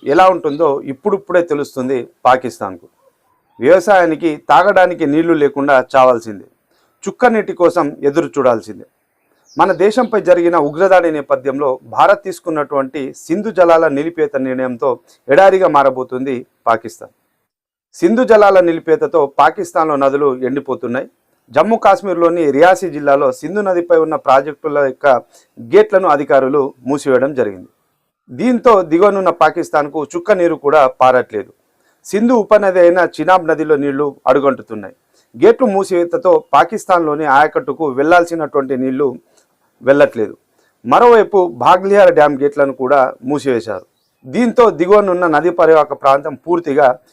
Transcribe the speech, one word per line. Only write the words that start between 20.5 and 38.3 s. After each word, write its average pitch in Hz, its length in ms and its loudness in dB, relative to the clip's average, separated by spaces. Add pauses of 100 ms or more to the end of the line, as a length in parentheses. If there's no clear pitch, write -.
జమ్మూ 185 260 0
కాశ్మీర్లోని 175 720 0
రియాసీ 180 380 2
జిల్లాలో 143 420 0
సింధు 175 300 -8
నదిపై 175 360 -2
ఉన్న 156 180 -2
ప్రాజెక్టుల 143 640 -2
యొక్క 139 300 -2 (520)
గేట్లను 185 480 0
అధికారులు 143 540 0 (260)
మూసివేయడం 139 460 -2
జరిగింది. 107 360 -6 (600)
దీంతో 233 420 0 (100)
దిగువనున్న 180 480 0
పాకిస్తాన్కు 156 760 -2
చుక్క 175 280 -6
నీరు 175 240 0
కూడా 143 320 2
పారట్లేదు. 127 640 -2 (540)
సింధు 226 280 -2
ఉపనది 202 460 2
అయిన 175 200 2 (160)
చినాబ్ 170 320 0
నదిలో 156 280 -2
నీళ్లు 143 320 -4 (200)
అడుగంటుతున్నాయి. 117 680 -4 (400)
గేట్లు 226 320 2
మూసివేతతో 185 640 -2 (220)
పాకిస్తాన్లోని 160 720 -2
ఆయకట్టుకు 147 600 0
వెళ్లాల్సినటువంటి 147 920 -2